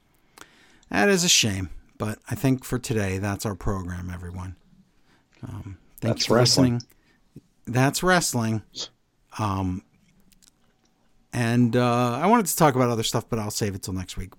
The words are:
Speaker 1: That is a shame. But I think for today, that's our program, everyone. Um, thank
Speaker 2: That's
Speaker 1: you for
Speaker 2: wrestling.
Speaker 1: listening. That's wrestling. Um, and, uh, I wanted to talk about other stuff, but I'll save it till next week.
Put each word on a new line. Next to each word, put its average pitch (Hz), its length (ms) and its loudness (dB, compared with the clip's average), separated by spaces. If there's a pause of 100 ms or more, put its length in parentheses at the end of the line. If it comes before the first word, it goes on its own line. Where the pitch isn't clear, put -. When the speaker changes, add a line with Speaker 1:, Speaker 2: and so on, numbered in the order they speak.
(880)
Speaker 1:
That 202 200 2
is 185 140 4
a 175 60 2
shame. 95 400 2 (300)
But 107 180 -6 (100)
I - 60 -6
think 131 300 0
for 127 160 -4
today, 98 400 -2
that's 98 260 -4
our 107 80 -4
program, 90 580 -6
everyone. 90 440 -12 (920)
Um, 98 300 -14 (240)
thank 113 140 0
Speaker 2:
That's - 100 -4
Speaker 1:
you - 40 0
for 110 80 6
Speaker 2:
wrestling. 123 380 4
Speaker 1:
listening. 120 140 -6 (800)
That's 127 340 2
wrestling. 123 640 0 (720)
Um, 95 460 -2 (1500)
and, 120 440 2
uh, 123 440 2
I 160 60 -2
wanted 220 220 4
to - 80 -4
talk 151 180 6
about 123 160 2
other 113 140 0
stuff, - 260 -4
but 117 80 -2
I'll 104 140 -6
save 101 240 -4
it 92 80 -12
till 95 100 -8
next 92 240 -8
week. 95 220 -8